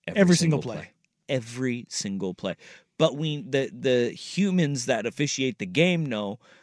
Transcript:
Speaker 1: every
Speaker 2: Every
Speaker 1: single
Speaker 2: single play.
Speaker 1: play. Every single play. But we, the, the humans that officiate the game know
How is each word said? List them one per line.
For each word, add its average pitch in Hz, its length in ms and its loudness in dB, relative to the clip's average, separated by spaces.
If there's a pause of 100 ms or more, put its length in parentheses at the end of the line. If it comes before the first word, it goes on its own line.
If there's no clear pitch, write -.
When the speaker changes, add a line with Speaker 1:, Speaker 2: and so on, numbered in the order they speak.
Speaker 1:
every - 140 0
Speaker 2:
Every 180 160 8
Speaker 1:
single 160 260 2
Speaker 2:
single 120 120 -6
play. - 80 -8
Speaker 1:
play. - 80 -16 (460)
Every 120 520 -4
single 95 460 -4
play. 92 200 -6 (440)
But 143 180 2
we, 151 260 -4
the, 135 340 -2
the 123 340 2
humans 170 760 0
that 113 200 0
officiate 135 520 -2
the 104 80 -6
game 160 400 2
know 104 320 -4 (240)